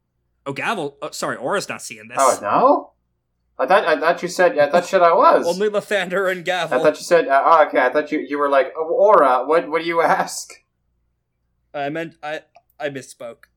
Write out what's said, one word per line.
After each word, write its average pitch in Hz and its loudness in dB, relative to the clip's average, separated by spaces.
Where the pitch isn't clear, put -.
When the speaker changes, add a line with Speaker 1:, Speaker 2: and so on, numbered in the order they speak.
Speaker 1:
Oh, 143 -8
Gavel, 160 -6
uh, 151 -10
sorry, 135 -6
Aura's 160 -4
not 113 -12
seeing 110 -18
this. 123 -12
Speaker 2:
Oh, 123 4
no? 165 2
I 131 -2
thought, 185 4
I 151 0
thought 170 0
you 175 -4
said, 175 0
I 143 2
thought 175 2
you - -12
said 190 2
I 220 6
was. 254 4
Speaker 1:
Only 190 -2
Lathander 190 -2
and 180 -8
Gavel. 175 -2
Speaker 2:
I - -4
thought 151 2
you - -16
said, 160 2
uh, 135 4
oh, 156 2
okay, - -2
I 127 2
thought 151 -4
you, 156 -2
you 143 -6
were 143 -2
like, 135 0
"Oh, 160 -6
Aura, 147 4
what, 160 0
what 160 -4
do 165 -8
you 170 -2
ask?" 175 -2
Speaker 1:
I 143 -6
meant, 160 -10
I, 151 -10
I 151 -6
misspoke. 123 -16